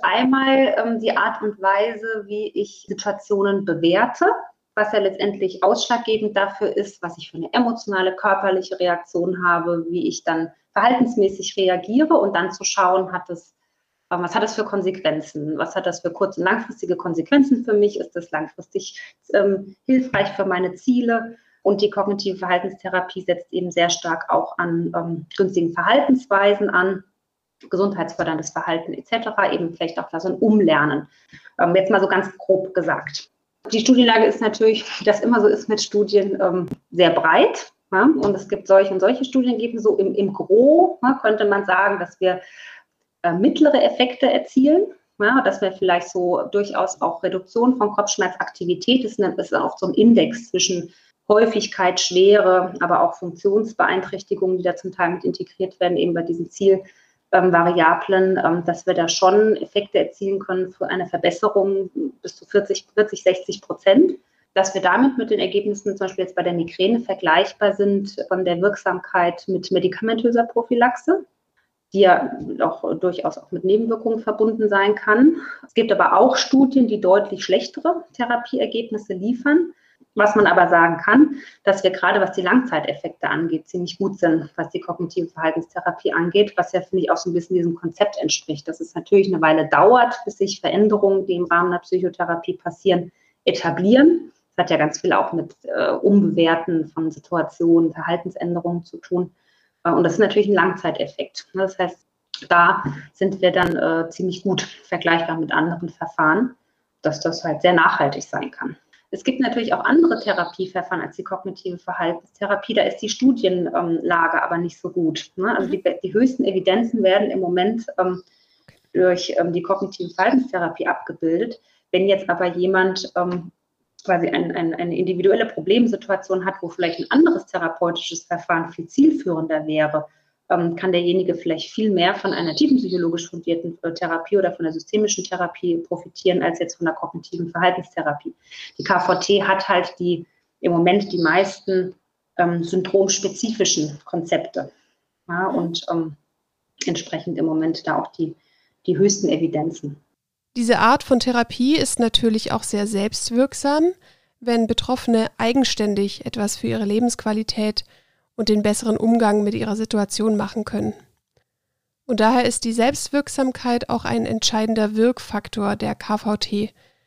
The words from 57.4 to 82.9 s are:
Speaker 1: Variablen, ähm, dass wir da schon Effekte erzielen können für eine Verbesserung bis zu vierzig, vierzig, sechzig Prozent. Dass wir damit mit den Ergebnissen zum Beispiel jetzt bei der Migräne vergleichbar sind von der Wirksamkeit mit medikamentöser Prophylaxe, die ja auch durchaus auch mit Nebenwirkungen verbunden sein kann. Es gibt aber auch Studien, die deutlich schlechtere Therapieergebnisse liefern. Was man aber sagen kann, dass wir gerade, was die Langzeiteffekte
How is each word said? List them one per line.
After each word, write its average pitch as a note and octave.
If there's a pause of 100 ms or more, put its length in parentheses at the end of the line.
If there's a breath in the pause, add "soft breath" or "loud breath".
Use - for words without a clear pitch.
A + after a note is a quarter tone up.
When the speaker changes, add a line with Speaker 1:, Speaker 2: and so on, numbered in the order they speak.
Speaker 1:
Variablen, F3
ähm, E3+
dass E3+
wir F#3
da E3+
schon G#3
Effekte -
erzielen G3
können F#3
für -
eine F#3
Verbesserung F#3 (320)
bis -
zu -
vierzig, G3+
vierzig, G#3
sechzig F#3+
Prozent. C4 (400 soft breath)
Dass F#3+
wir F#3+
damit A3
mit A3+
den G#3
Ergebnissen G3+
zum G3
Beispiel F#3+
jetzt F#3
bei F3
der F3
Migräne F#3
vergleichbar F#3+
sind G3+ (120)
von F#3
der F3
Wirksamkeit F3+
mit F3+
medikamentöser A3+
Prophylaxe, A#3+ (680)
die G3
ja F#3 (300)
auch -
durchaus F3+
auch -
mit F3
Nebenwirkungen A3
verbunden G#3+
sein G3+
kann. A#3+ (280 loud breath)
Es -
gibt A3+
aber F3+
auch C4
Studien, C4
die G#3
deutlich G3
schlechtere C#4+ (100)
Therapieergebnisse A#3
liefern. B3+ (460 loud breath)
Was G#3
man G#3
aber F3
sagen E3+
kann, C4+ (300 loud breath)
dass G3
wir F#3
gerade, -
was -
die F#3+
Langzeiteffekte F3+